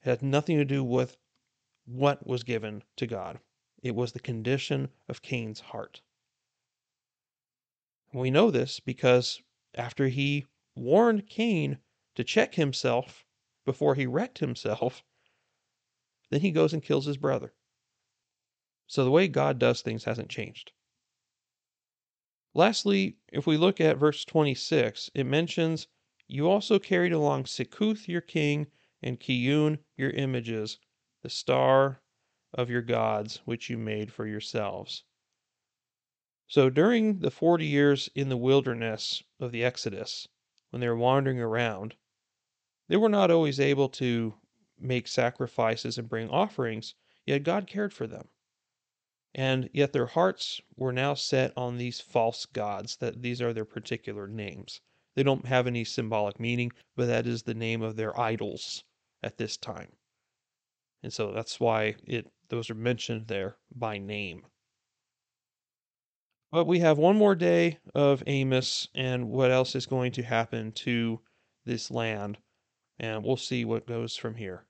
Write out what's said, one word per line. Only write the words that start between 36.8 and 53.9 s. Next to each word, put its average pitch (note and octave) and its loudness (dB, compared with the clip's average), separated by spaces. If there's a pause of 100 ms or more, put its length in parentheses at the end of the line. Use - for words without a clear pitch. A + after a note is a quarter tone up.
the C#3+ 0
forty E3 2
years C#3+ 2
in C#3 -2
the C3 -2
wilderness A#2 0 (160)
of B2 -8
the A#2 -4
Exodus, A2+ -6 (440)
when A#2+ -6
they B2 -2
were A#2 0
wandering C3 2
around, A2+ -4 (920)
they E3+ 2
were G#3+ 4
not G3+ 4
always D3+ 4
able C#3 4
to A#2 -2 (420)
make B2+ -4
sacrifices A#2+ -2
and A#2 -8
bring A2+ -6
offerings, B2+ -2 (300)
yet C#3 0
God F#3 0
cared G3+ -6
for A#2+ -8
them. - -16 (1040)
And C3 -2
yet C#3 2
their B2 2
hearts - -2 (140)
were C3 -2
now C3+ 0
set C3 0
on B2 -4
these B2 -6
false - 0
gods, G2+ -6
that B2 -6
these B2 -4
are A#2+ 0
their A2+ -4
particular G#2+ -8